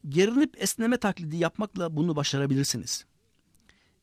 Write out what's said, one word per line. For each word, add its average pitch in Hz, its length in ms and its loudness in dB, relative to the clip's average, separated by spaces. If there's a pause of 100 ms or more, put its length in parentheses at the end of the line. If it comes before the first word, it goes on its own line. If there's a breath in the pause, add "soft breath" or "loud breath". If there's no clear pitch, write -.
Gerinip 220 520 2
esneme 226 360 0
taklidi 175 400 -2
yapmakla 170 580 -2
bunu 160 200 2
başarabilirsiniz. 139 880 -2 (960 soft breath)